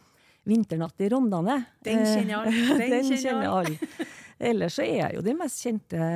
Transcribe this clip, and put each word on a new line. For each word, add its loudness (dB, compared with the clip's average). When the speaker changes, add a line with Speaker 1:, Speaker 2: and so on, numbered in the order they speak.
Speaker 1:
Vinternatt 0
i 2
Rondane. 2
Speaker 2:
Den 2
kjenner 2
alle. -2
Speaker 1:
Eh, 2
<laughs> -
Speaker 2:
Den 0
Speaker 1:
den 2
Speaker 2:
kjenner 0
Speaker 1:
kjenner 0
Speaker 2:
alle. 0
Speaker 1:
alle. -8
Ellers 0
så -2
er 0
jo -6
de 0
mest -6
kjente -4